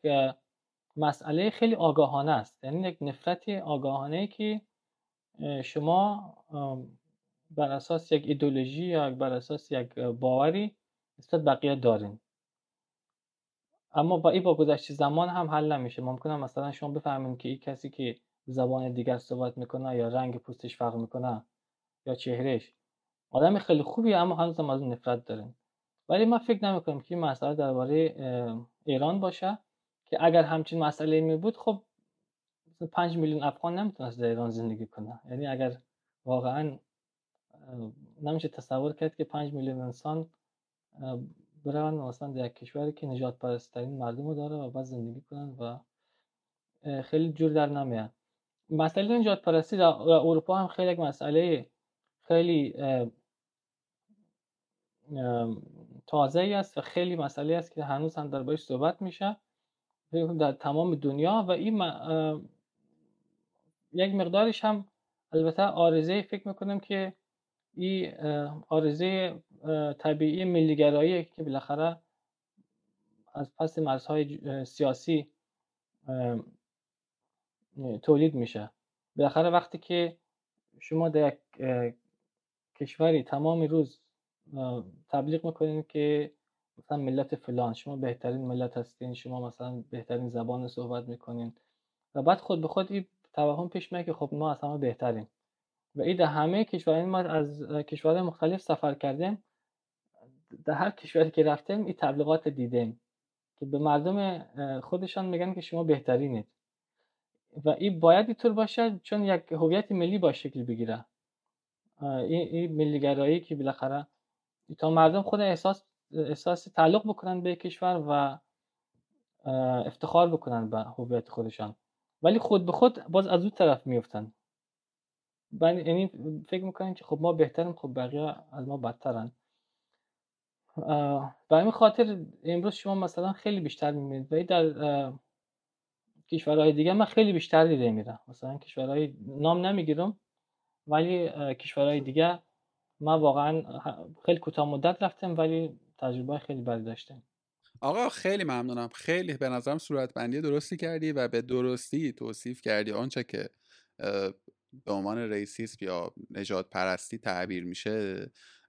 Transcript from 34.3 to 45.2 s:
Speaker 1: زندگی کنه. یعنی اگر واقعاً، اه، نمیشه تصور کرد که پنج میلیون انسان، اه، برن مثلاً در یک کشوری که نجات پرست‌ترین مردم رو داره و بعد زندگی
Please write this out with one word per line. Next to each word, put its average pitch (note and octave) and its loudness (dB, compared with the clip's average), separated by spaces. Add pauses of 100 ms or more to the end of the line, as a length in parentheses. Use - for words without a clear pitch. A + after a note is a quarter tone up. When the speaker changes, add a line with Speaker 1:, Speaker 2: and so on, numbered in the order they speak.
Speaker 1:
زندگی A2+ -4
کنه. A2+ -14 (100)
یعنی C#3 -6
اگر B2+ -2 (480)
واقعاً، C3 -2 (720)
اه، B2+ -14 (300)
نمیشه D#3 -4
تصور C#3 -4
کرد D#3+ -4
که D#3 -2
پنج D3 -6
میلیون C3 -6
انسان، D3+ -6 (720)
اه، B2+ -8 (460)
برن D3+ -2
مثلاً C#3+ -8
در B2+ -4
یک A#2+ -8
کشوری D3 -8
که D3 -10
نجات B2+ -6
پرست‌ترین B2 -6
مردم A#2+ -6
رو D#3 -4
داره D3 -6
و C#3 -8
بعد C3 -8
زندگی A#2+ -10